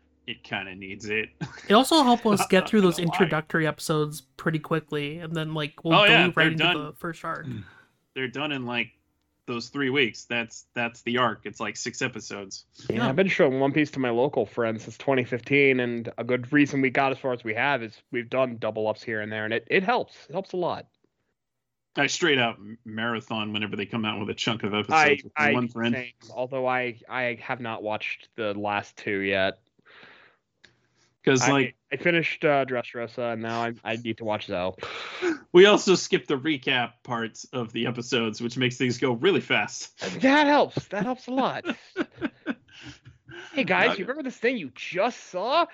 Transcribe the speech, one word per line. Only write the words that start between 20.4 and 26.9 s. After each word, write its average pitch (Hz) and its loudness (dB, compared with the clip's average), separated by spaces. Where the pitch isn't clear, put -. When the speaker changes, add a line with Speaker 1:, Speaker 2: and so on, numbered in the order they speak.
Speaker 3:
a 185 -6
lot. 135 -4
Speaker 1:
I 143 2
straight 147 2
out 117 2
m-, 104 -16
marathon 110 -4
whenever 107 -4
they 101 -6
come 113 -4
out 107 -4
with 104 -6
a 113 -4
chunk 110 -4
of 101 -2
Speaker 3:
I, 107 2
Speaker 1:
episodes 147 2
with - -20
Speaker 3:
I, 147 2
Speaker 1:
one 123 0
friend. 120 -2
Speaker 3:
same. 123 -8
Although 127 -4
I, 123 -2